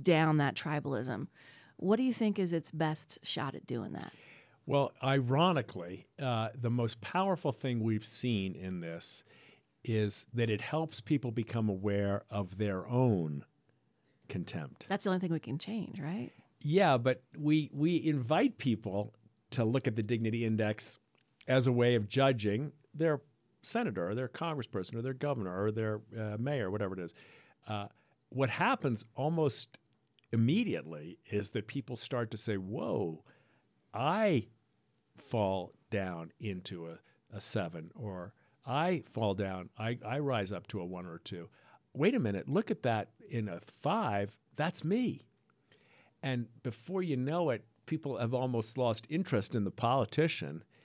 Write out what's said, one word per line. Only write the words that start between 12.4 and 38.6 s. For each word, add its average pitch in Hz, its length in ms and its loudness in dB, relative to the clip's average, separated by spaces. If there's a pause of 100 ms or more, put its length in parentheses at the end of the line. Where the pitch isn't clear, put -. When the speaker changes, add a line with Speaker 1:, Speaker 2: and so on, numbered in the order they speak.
Speaker 2:
their 98 300 -2
own 98 580 2 (840)
contempt. 80 600 -8
Speaker 1:
That's 196 160 -2
the 202 60 0
only 185 80 0
thing 180 120 -2
we 160 80 0
can - 180 -6
change, 202 420 -8
right? 185 320 -6 (300)
Speaker 2:
Yeah, 156 360 6
but 127 260 2 (140)
we, 151 360 2
we 156 220 2 (100)
invite 156 520 2
people 104 560 0 (380)
to 120 140 0
look 123 220 2
at 110 80 -2
the 113 80 0
Dignity 113 420 0
Index 107 540 0 (480)
as 127 200 6
a 127 40 6
way 120 240 6
of 104 120 2
judging 131 640 4 (220)
their 151 280 2 (400)
senator 98 480 -2
or 107 60 -2
their 127 140 -2
congressperson 139 640 -4
or 117 60 -4
their 131 120 -2
governor 110 520 -2
or 110 60 2
their, 107 300 -2 (160)
uh, 107 220 -4
mayor, 120 320 0
whatever 101 220 -2
it 92 60 -8
is, 85 140 -8 (540)
uh, 104 200 -6 (420)
what 127 200 0
happens 165 560 0 (100)
almost 151 640 0 (540)
immediately 113 880 0 (100)
is 104 220 -2
that 107 160 -4
people 127 280 -6
start 120 360 -4
to 110 60 -8
say, 107 200 -2
"Whoa, 95 640 -2 (720)
I 160 540 2 (680)
fall 95 580 0 (160)
down 90 500 -4
into 90 480 -6
a, 82 120 -12 (320)
a 101 100 -10
seven," 85 540 -4
or 95 380 -8 (320)